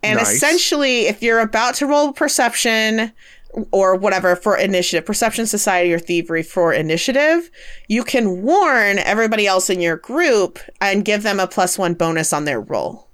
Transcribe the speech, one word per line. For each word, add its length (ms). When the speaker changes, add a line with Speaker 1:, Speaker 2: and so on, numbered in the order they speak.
Speaker 1:
And 160
Speaker 2:
Nice. 180
Speaker 1:
essentially, 680
if 160
you're 180
about 360
to 100
roll 260
perception 1000
or 240
whatever 420
for 200
initiative, 480
perception, 420
society, 460
or 60
thievery 440
for 300
initiative, 800
you 160
can 380
warn 560
everybody 480
else 220
in 120
your 160
group 600
and 240
give 180
them 160
a 80
plus 300
one 180
bonus 380
on 140
their 140
roll. 540